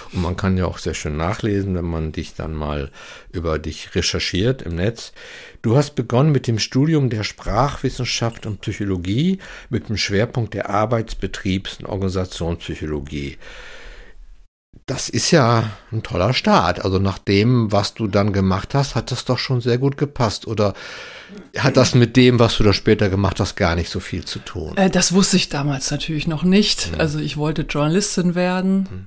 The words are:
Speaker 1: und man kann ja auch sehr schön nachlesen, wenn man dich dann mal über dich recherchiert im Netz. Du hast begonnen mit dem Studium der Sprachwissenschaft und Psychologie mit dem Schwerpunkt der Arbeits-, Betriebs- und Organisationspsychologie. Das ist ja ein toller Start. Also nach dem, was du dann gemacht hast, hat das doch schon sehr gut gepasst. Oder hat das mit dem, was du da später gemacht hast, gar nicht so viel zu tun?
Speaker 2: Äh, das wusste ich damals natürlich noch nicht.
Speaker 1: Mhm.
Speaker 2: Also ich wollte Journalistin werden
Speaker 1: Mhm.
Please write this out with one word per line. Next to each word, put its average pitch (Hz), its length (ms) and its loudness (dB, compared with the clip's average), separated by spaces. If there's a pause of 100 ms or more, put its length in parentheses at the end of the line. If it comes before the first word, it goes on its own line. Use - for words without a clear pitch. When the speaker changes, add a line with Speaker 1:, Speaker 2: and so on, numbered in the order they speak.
(120)
Speaker 1:
und 90 100 -2
man 87 140 -2
kann 95 200 0
ja 90 100 2
auch 85 120 -4
sehr 80 160 -4
schön 76 220 -6
nachlesen, 98 580 -2
wenn 87 100 -2
man 82 280 -4
dich - 240 -8
dann 80 180 -6
mal 73 380 -4 (400)
über 82 260 -2
dich - 380 -8
recherchiert 110 640 0
im 85 140 -6
Netz. 101 360 -4 (500)
Du 113 140 4
hast 143 200 2
begonnen 127 340 2
mit 135 160 2
dem 113 140 2
Studium 143 500 2
der 107 140 -2
Sprachwissenschaft 117 1200 -2
und 104 140 -8
Psychologie 101 800 -2 (280)
mit 110 200 -2
dem 107 80 -2
Schwerpunkt 107 580 0
der - 160 -4
Arbeits-, 110 460 0
Betriebs- - 640 -4
und - 60 -12
Organisationspsychologie. 82 1500 -4 (1500)
Das - 220 -4
ist - 220 0
ja 117 400 4 (220)
ein 110 100 -4
toller 95 320 0
Start. 110 500 2
Also 92 140 2
nach 98 200 0
dem, 107 540 4
was 101 220 0
du 113 120 -2
dann 101 260 2
gemacht 95 420 0
hast, 139 220 0
hat - 160 -4
das 123 120 -6
doch 123 140 0
schon 127 220 -2
sehr 120 180 2
gut 139 180 0
gepasst. 135 520 -2
Oder 104 260 2 (800)
hat 127 200 2
das 127 180 6
mit 120 220 6
dem, 123 240 8
was 113 180 4
du 107 60 8
da 101 80 8
später 104 360 4
gemacht 95 300 0
hast, 98 160 -2
gar 85 220 2
nicht 85 120 -2
so 95 120 -6
viel - 240 -6
zu - 160 -8
tun? 78 360 -8
Speaker 2:
Äh, 190 140 4
das 175 240 2
wusste 190 220 4
ich - 120 2
damals 143 440 -2
natürlich 151 340 -4
noch 156 160 -4
nicht. 190 500 2
Speaker 1:
Mhm. - 80 -2
Speaker 2:
Also 151 200 0
ich 147 160 -4
wollte 151 260 -2
Journalistin 170 720 0
werden 185 460 2
Speaker 1:
Mhm. 95 260 -6